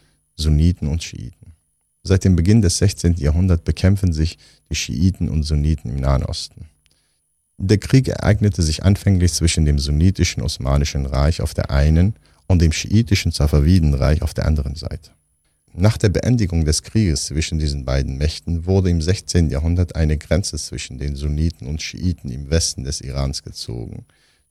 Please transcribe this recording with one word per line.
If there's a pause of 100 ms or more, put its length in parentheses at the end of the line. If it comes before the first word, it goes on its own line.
(360)
Sunniten
und
Schiiten. (500)
Seit
dem
Beginn
des
sechzehnten
Jahrhunderts
bekämpfen
sich (320)
die
Schiiten
und
Sunniten
im
Nahen
Osten. (920)
Der
Krieg
ereignete
sich
anfänglich
zwischen
dem
sunnitischen
Osmanischen
Reich
auf
der
einen (320)
und
dem
schiitischen
Safavidenreich
auf
der
anderen
Seite. (640)
Nach
der
Beendigung
des
Krieges
zwischen
diesen
beiden
Mächten
wurde
im
sechzehnten
Jahrhundert
eine
Grenze
zwischen
den
Sunniten
und
Schiiten
im
Westen
des
Irans
gezogen, (460)